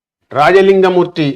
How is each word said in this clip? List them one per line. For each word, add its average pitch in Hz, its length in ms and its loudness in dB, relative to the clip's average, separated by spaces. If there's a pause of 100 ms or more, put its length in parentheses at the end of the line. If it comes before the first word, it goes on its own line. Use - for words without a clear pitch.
(380)
రాజలింగమూర్తి 180 880 0 (120)